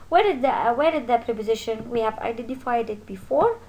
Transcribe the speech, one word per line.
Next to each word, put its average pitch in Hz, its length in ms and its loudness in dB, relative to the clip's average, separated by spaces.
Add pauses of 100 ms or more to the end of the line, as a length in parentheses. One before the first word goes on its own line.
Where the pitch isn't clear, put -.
Where 370 180 4
is 302 160 2
the, 269 60 2
uh, 240 260 2
where 311 220 2
is 285 100 -2
the 240 120 2
preposition? 220 720 -2
We 240 100 -2
have 220 200 0
identified 240 680 -4
it 208 160 -10
before. 294 640 0